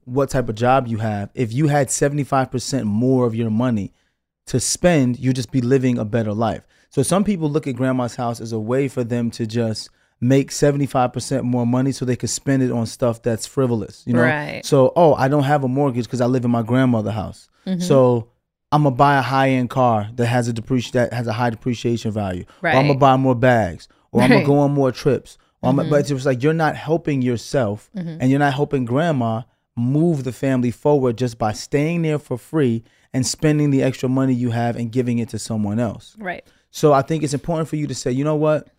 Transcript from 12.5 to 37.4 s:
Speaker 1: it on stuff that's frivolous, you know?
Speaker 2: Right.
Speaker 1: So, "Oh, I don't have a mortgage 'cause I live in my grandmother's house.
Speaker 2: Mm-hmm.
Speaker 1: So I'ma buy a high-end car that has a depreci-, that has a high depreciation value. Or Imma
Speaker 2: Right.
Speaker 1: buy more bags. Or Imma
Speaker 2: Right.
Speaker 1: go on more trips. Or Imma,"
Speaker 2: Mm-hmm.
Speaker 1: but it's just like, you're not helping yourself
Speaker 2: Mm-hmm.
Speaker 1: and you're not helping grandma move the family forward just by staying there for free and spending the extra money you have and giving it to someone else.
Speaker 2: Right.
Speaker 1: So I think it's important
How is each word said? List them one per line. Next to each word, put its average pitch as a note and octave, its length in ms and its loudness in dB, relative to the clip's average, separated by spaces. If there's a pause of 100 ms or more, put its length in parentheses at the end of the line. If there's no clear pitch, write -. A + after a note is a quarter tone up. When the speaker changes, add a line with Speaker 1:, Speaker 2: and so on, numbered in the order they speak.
Speaker 1:
it B2 80 0
on A#2+ 160 -2
stuff A#2 360 -2
that's A2+ 240 -2
frivolous, A#2+ 600 -2
you B2 80 -2
know? A#2+ 80 -2
Speaker 2:
Right. D3+ 420 -4
Speaker 1:
So, C3 320 4
"Oh, E3 180 6
I C3+ 140 0
don't C#3+ 160 2
have C#3+ 200 2
a B2+ 40 0
mortgage B2+ 400 -2
'cause B2 120 -4
I A#2+ 60 2
live B2+ 180 0
in B2 60 0
my A#2 120 2
grandmother's A#2 520 0
house. - 340 -10 (180)
Speaker 2:
Mm-hmm. F#3 140 -4
Speaker 1:
So C3 480 4 (440)
I'ma D3 180 4
buy C#3 280 4
a C3 40 0
high-end C3 480 0
car A2+ 460 2
that A#2+ 100 0
has A#2+ 220 0
a A#2+ 40 -2
depreci-, A#2 400 -4
that B2 200 0
has A#2+ 160 -6
a A2 40 -4
high A#2+ 180 -2
depreciation A#2 600 -4
value. G2 340 -4 (180)
Or E3+ 80 0
Imma C#3+ 200 4
Speaker 2:
Right. C3+ 80 0
Speaker 1:
buy C3+ 180 6
more C3 200 2
bags. A2+ 500 2 (240)
Or - 120 2
Imma A#3 140 6
Speaker 2:
Right. E3+ 100 4
Speaker 1:
go C#3+ 120 4
on C#3+ 140 2
more C#3 180 2
trips. - 480 -2 (240)
Or B2 80 2
Imma," C#3 120 2
Speaker 2:
Mm-hmm. C#3 80 -2
Speaker 1:
but D3 100 4
it's C3 80 -2
just C3+ 180 -2
like, B2+ 160 0
you're D3+ 100 4
not D#3+ 240 0
helping D3 460 -2
yourself A#2 760 -2
Speaker 2:
Mm-hmm. E3 240 -8
Speaker 1:
and B2+ 100 4
you're C#3 100 4
not C#3+ 140 2
helping C#3+ 300 -2
grandma B2 580 0 (340)
move C#3+ 480 0
the B2+ 80 -6
family B2+ 400 0
forward C3 460 2
just A#2+ 200 -4
by G#2+ 140 -2
staying D#3 500 -2
there D3+ 160 0
for C#3 200 -8
free B2 440 0 (300)
and B2+ 140 0
spending D3+ 440 0
the C3+ 120 2
extra C3 260 -2
money C3 260 0
you A#2+ 160 -2
have A#2 260 -2
and A#2 140 -6
giving A#2+ 280 0
it A2+ 100 -4
to G#2+ 100 -8
someone G#2+ 400 -4
else. - 400 -6
Speaker 2:
Right. F3+ 240 -10 (280)
Speaker 1:
So D3+ 220 2
I C3+ 100 4
think D#3 200 -2
it's C#3+ 120 -2
important B2+ 340 -4